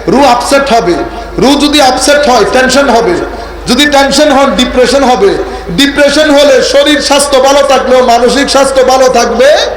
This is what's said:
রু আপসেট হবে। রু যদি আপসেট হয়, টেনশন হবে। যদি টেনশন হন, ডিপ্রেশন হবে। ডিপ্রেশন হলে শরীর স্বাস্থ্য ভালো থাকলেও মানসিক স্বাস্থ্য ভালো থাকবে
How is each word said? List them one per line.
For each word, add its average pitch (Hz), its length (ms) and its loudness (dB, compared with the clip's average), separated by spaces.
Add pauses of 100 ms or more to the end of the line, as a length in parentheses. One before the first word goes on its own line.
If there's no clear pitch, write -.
রু 233 160 2
আপসেট 269 500 0
হবে। 185 200 0 (440)
রু 262 300 0
যদি 294 140 0
আপসেট 285 480 0
হয়, 240 140 2 (100)
টেনশন 254 360 0
হবে। 226 240 0 (540)
যদি 247 180 0
টেনশন 285 460 2
হন, 269 260 2
ডিপ্রেশন 254 460 0
হবে। 202 320 2 (360)
ডিপ্রেশন 285 600 0
হলে 277 300 2
শরীর 285 400 0
স্বাস্থ্য 277 380 0
ভালো 277 280 2
থাকলেও 254 380 2
মানসিক 240 440 0
স্বাস্থ্য 269 340 0
ভালো 262 260 2
থাকবে 240 460 2 (220)